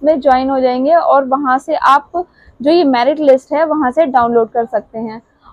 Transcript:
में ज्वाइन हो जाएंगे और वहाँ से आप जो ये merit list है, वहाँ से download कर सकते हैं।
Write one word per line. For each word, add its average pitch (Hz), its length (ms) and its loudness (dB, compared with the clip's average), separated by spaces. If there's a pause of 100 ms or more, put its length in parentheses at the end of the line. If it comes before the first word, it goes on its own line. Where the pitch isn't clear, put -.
में 302 160 0
ज्वाइन 262 300 0
हो 269 100 -2
जाएंगे 254 340 0
और 277 300 2
वहाँ 262 340 -2
से 311 160 -6
आप 285 520 0 (360)
जो 285 80 0
ये 339 140 4
merit 269 360 0
list 269 320 2
है, 302 120 0
वहाँ 302 260 -2
से 311 160 0
download 233 440 0
कर 233 140 -4
सकते 226 340 -8
हैं। 220 240 -12 (300)